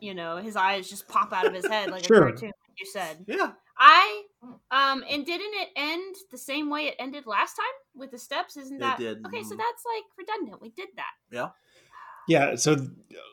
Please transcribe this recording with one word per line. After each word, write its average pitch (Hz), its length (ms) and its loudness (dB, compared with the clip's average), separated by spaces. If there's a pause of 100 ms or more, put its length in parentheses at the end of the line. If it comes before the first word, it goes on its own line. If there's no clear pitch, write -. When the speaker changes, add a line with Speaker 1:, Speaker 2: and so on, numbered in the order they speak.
Speaker 1:
you 202 120 -10
know, 170 240 -6
his 208 180 -8
eyes 190 360 0
just 196 180 -14
pop 202 240 0
out 190 140 2
of 202 80 2
his 180 120 -4
head 208 240 0
like - 140 -8
Speaker 2:
Sure. 220 140 10 (100)
Speaker 1:
a 113 40 -2
cartoon, 208 160 -10 (200)
like - 100 -20
you 190 80 -10
said. 175 400 -8
Speaker 3:
Yeah. 285 260 -2 (260)
Speaker 1:
I, 381 460 8 (460)
um, 269 380 2
and 285 160 -2
didn't 359 300 -6
it 381 220 -4
end 339 380 -6 (160)
the 254 60 -18
same 285 320 -6
way 294 200 -4
it - 100 -8
ended 254 280 -10
last 226 300 -2
time 415 80 -4 (300)
with 269 160 -14
the 254 80 -16
steps? 294 400 -8
Isn't 269 180 -14
Speaker 3:
It 269 40 -10
Speaker 1:
that 262 180 -2
Speaker 3:
did. - 280 -6
Speaker 1:
okay? 427 180 -10
So - 60 -12
Speaker 3:
Mm-hmm. 415 80 -12
Speaker 1:
that's, 466 280 -6
like, 440 180 -6 (140)
redundant. 381 420 -8
We 226 100 -18
did 381 260 -14
that. - 160 -10 (180)
Speaker 3:
Yeah. 127 200 -6 (760)
Speaker 2:
Yeah. 139 280 4
So 151 200 4
th-, 131 140 -4 (420)